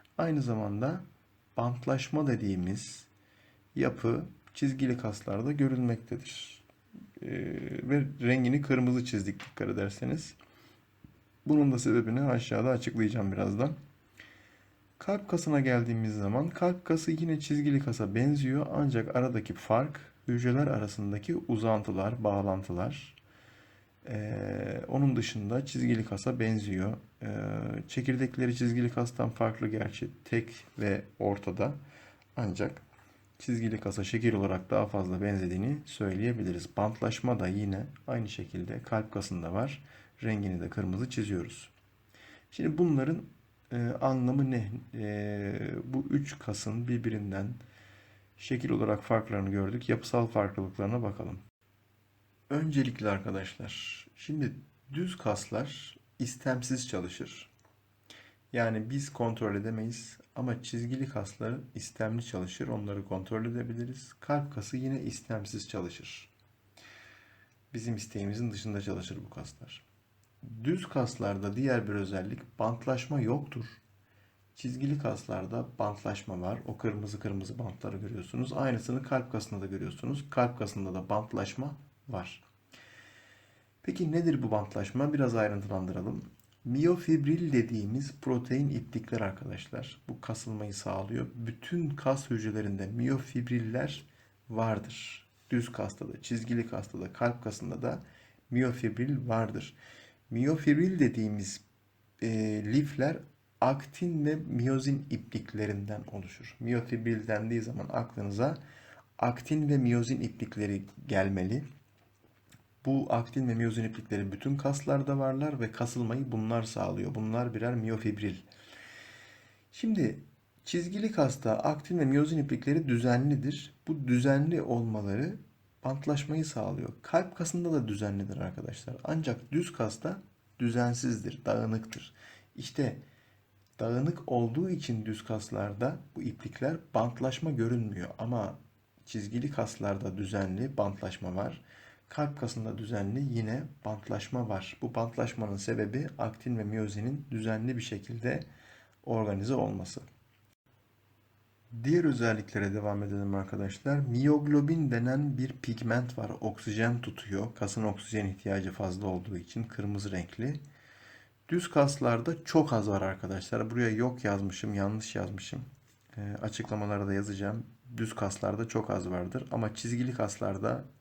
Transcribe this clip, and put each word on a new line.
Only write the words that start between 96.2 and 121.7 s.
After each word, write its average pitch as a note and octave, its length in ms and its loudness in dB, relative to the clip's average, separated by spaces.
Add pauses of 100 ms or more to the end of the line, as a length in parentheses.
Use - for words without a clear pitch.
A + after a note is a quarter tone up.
çizgili A#2 460 -2
kasta - 340 -6
da, F#2 120 -8
kalp A#2+ 300 0
kasında - 380 -6
da B2 200 -2 (480)
miyofibril A#2+ 800 0
vardır. A2+ 480 0 (540)
Miyofibril D3+ 720 4
dediğimiz, G#2+ 640 2 (600)
e, A2+ 60 0 (380)
lifler C#3 520 2 (460)
aktin D3 640 0
ve D3+ 100 4
miyozin C3+ 720 2
ipliklerinden G#2 920 -4 (100)
oluşur. - 480 -12
Miyofibril A#2 680 0
dendiği A2+ 340 0
zaman A#2 280 -6
aklınıza A#2 680 0 (600)
aktin D3+ 500 2
ve C#3+ 80 6
miyozin A#2+ 440 4
iplikleri G#2 640 -2 (220)
gelmeli. G2 560 2 (1200)
Bu C3+ 240 2
aktin A#2+ 380 2
ve A2+ 80 2
miyozin A2+ 280 2
iplikleri G2+ 480 -2
bütün C3+ 260 -2
kaslarda C#3 600 2
varlar C3+ 400 0
ve A2 120 0
kasılmayı A#2+ 600 -2
bunlar A2+ 320 2
sağlıyor. G2 520 -2
Bunlar A2+ 380 0
birer B2 220 0
miyofibril. G#2+ 600 0 (1400)
Şimdi G3 480 2 (460)
çizgili F#3+ 460 -2
kasta B2 480 2
aktin D#3 400 0